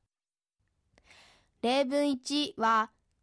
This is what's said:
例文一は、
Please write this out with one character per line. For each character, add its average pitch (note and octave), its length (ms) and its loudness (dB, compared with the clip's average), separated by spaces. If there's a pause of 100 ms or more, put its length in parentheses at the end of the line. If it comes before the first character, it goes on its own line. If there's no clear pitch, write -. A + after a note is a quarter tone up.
(1600)
例 C4 240 2
文 C#4+ 240 0
一 C#4+ 480 -4
は、 A3 340 0 (320)